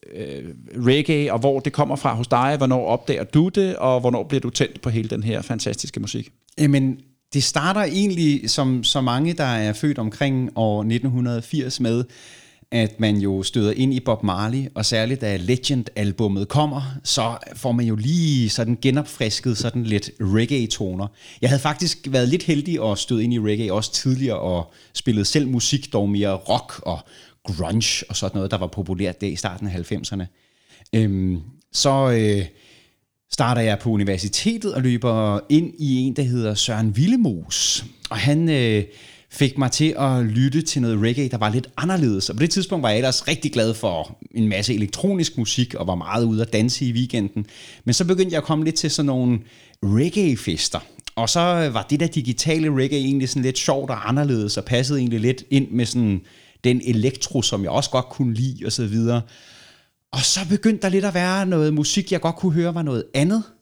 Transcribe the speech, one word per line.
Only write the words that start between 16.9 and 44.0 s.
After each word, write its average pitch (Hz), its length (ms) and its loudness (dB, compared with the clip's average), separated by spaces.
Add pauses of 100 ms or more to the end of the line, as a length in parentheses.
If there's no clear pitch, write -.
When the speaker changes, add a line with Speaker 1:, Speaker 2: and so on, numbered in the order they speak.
Speaker 2:
så 117 340 -2 (180)
får 120 160 -2
man 120 140 2
jo 110 100 2
lige 135 540 2
sådan 117 320 0
genopfrisket 127 760 -2
sådan 120 260 -2
lidt 107 260 -2 (120)
reggae-toner. 104 840 0 (340)
Jeg 123 80 2
havde 135 120 2
faktisk 151 360 -2 (120)
været 127 200 4
lidt 170 140 2
heldig 143 480 0
at 98 60 -2
støde 113 260 0
ind 120 100 2
i 120 60 2
reggae 104 340 0
også 107 200 -2
tidligere, 131 460 0
og 87 340 -2 (200)
spillet 107 340 0
selv 147 200 0
musik, - 460 -2
dog 101 160 2
mere 101 260 2
rock - 500 -4
og 82 140 -4 (440)
grunge 92 680 -2
og 98 60 -6
sådan 95 220 -4
noget, 95 140 -2
der 107 60 -2
var 92 100 -4
populært 90 540 -4
der 101 60 -2
i 76 80 -4
starten 98 320 -6
af 90 60 -4
halvfemserne. 92 540 -6 (680)
Øhm, 95 440 2 (340)
så, 135 380 2
øh, 104 340 2 (840)
starter 120 300 2
jeg 110 180 2
på 120 100 -2
universitetet 107 840 -2
og 135 80 -2
løber 113 580 0 (100)
ind 165 300 2
i 139 160 0
en, 127 200 0
der 147 80 -2
hedder 120 300 0
Søren 110 440 0
Villemos. 156 880 0 (240)
Og 110 80 -4
han... 147 320 2
Øh, 117 340 2 (480)
fik 135 260 0
mig 131 140 2
til 156 260 2
at 127 280 2
lytte 131 360 2
til 151 200 -2
noget 113 220 2
reggae, 120 260 0
der 120 80 -4
var 107 120 2
lidt 123 280 -2
anderledes. 139 520 0
Og 95 60 -6
på 110 60 -4
det 165 80 2
tidspunkt 175 340 -2
var 117 60 2
jeg 107 80 4
ellers 127 300 0
rigtig 156 260 -2
glad 113 200 2
for 87 440 -4 (140)